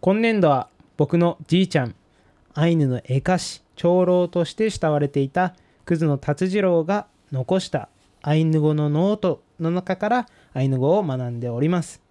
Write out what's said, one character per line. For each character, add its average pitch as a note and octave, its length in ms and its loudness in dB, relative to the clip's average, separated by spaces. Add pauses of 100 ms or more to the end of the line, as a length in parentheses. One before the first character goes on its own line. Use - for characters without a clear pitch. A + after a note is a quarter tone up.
今 G3 200 2
年 A3 200 2
度 E3 80 4
は C3+ 200 0 (280)
僕 D#3 200 0
の E3+ 200 2 (100)
じ F3 160 2
い F#3 40 -2
ち E3+ 120 -2
ゃ B2+ 60 -2
ん、 A2+ 100 -10 (580)
ア D#3 140 0
イ E3+ 80 2
ヌ D3+ 120 2
の B2+ 180 -2
絵 C3 140 0
歌 F#3 180 0
師、 - 240 -10 (140)
長 F3+ 300 2
老 F3+ 220 2
と F3 160 -2
し - 100 -6
て A3 160 -2
慕 E3 220 -2
わ D3 80 2
れ C#3+ 80 0
て C#3+ 120 -2
い C3+ 100 0
た F3+ 260 -2 (300)
葛 E3 240 0
野 C#3+ 80 0
達 D3+ 320 -2
次 G3+ 120 0
郎 F3 220 2
が G3+ 240 -2 (240)
残 C#3 280 -2
し - 100 -10
た A#2 180 -6 (340)
ア D3 140 0
イ D#3+ 100 2
ヌ D#3 140 2
語 D3+ 140 2
の D3+ 160 0
ノ E3+ 240 2
ー - 40 0
ト F3+ 260 -2 (160)
の E3 120 -2
中 F3+ 240 -4
か G#3 140 -4
ら A#3+ 180 0 (260)
ア C3 80 -2
イ C3+ 80 0
ヌ C3 100 0
語 D3+ 180 2
を G#3 60 0
学 B2+ 260 -4
ん A#2+ 100 -8
で A#2+ 100 -6
お A#2+ 100 -6
り D3+ 100 0
ま F3 140 0
す。 - 280 -16